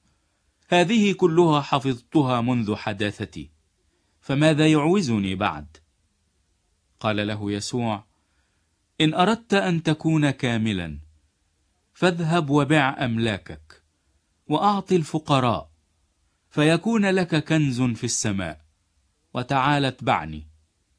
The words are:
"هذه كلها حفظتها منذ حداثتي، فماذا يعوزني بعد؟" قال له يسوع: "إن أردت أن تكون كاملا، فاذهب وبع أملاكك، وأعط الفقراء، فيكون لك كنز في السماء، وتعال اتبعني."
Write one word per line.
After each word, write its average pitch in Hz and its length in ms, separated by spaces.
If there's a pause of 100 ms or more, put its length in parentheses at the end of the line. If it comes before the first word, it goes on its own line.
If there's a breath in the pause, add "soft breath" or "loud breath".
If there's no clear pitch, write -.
(680)
"هذه 190 440
كلها 165 480
حفظتها 131 800
منذ 117 340
حداثتي، 101 760 (680)
فماذا 156 520
يعوزني 143 640
بعد؟" 85 420 (1200)
قال 104 260
له 104 260
يسوع: 107 520 (960)
"إن 156 140
أردت 202 400
أن 185 280
تكون 156 480
كاملا، 110 680 (960)
فاذهب 170 560
وبع 143 480
أملاكك، 113 840 (640)
وأعط 190 460
الفقراء، 139 800 (800)
فيكون 170 560
لك 185 380
كنز 143 380
في 123 220
السماء، 98 600 (720)
وتعال 139 500
اتبعني." 87 640 (520)